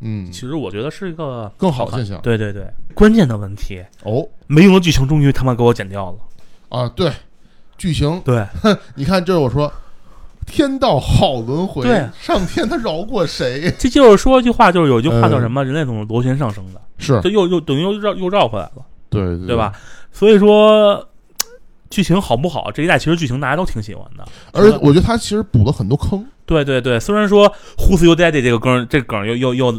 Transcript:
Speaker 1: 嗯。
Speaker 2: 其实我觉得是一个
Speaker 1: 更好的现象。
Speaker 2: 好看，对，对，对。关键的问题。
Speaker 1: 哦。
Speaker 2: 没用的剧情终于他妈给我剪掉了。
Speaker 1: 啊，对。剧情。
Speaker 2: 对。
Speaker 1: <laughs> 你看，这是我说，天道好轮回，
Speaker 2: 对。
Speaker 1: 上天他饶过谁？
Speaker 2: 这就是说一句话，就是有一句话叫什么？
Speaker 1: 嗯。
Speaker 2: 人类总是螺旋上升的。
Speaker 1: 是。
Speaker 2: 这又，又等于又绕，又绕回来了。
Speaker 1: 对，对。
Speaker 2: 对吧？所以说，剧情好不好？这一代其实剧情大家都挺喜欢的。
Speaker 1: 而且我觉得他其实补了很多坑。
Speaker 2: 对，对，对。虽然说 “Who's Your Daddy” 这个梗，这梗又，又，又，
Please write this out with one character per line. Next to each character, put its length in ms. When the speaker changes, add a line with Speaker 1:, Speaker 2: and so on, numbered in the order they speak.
Speaker 1:
嗯。 280
Speaker 2:
其 120
实 140
我 140
觉 140
得 80
是 180
一 40
个 420
Speaker 1:
更 160
好 140
的 80
现 120
象。 120
Speaker 2:
好 40
看， 20
对， 140
对， 140
对。 180
关 200
键 120
的 120
问 180
题。 260
Speaker 1:
哦。 240
Speaker 2:
没 160
用 100
的 80
剧 100
情 160
终 140
于 100
他 140
妈 100
给 80
我 100
剪 140
掉 240
了。 60
Speaker 1:
啊， 260
对。 160
剧 160
情。 320
Speaker 2:
对。 200
Speaker 1:
<laughs> 240
你 100
看， 180
这 80
是 80
我 100
说， 220
天 320
道 220
好 360
轮 300
回， 180
Speaker 2:
对。 220
Speaker 1:
上 280
天 200
他 80
饶 260
过 240
谁？ 540
Speaker 2:
这 80
就 240
是 60
说 240
一 20
句 80
话， 180
就 140
是 60
有 100
一 20
句 60
话 220
叫 100
什 100
么？ 140
Speaker 1:
嗯。 40
Speaker 2:
人 60
类 120
总 140
是 60
螺 160
旋 160
上 160
升 200
的。 80
Speaker 1:
是。 220
Speaker 2:
这 80
又， 180
又 140
等 160
于 60
又 160
绕， 160
又 120
绕 200
回 100
来 80
了。 80
Speaker 1:
对， 120
对。 100
Speaker 2:
对 80
吧？ 160
所 200
以 80
说， 680
剧 120
情 160
好 160
不 140
好？ 220
这 100
一 60
代 100
其 80
实 100
剧 120
情 120
大 80
家 80
都 80
挺 180
喜 120
欢 100
的。 100
Speaker 1:
而 200
且 100
我 100
觉 80
得 20
他 140
其 140
实 140
补 200
了 80
很 160
多 80
坑。 300
Speaker 2:
对， 180
对， 160
对。 180
虽 160
然 140
说 180
“Who's 260
Your 120
Daddy” 260
这 80
个 80
梗， 320
这 120
梗 260
又， 80
又， 180
又， 260